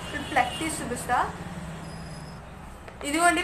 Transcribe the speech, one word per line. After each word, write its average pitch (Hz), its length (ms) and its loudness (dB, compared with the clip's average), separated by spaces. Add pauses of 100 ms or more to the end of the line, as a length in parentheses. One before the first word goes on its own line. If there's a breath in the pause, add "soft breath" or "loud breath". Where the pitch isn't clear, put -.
ఇప్పుడు - 280 -4
ప్లగ్ 247 300 4
తీసి 320 200 0
చూపిస్తా. 247 360 0 (1900)
ఇదిగోండి, 330 340 6